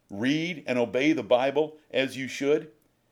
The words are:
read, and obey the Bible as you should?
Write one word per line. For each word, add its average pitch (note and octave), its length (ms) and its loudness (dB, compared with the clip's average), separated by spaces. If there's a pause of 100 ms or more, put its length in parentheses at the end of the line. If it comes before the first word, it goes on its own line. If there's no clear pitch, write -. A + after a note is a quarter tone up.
read, C#3+ 560 -2
and B2 140 0
obey B2+ 320 2
the C3 100 0
Bible C3+ 560 2 (140)
as B2+ 240 0
you C3 140 -8
should? D#3 420 -2 (400)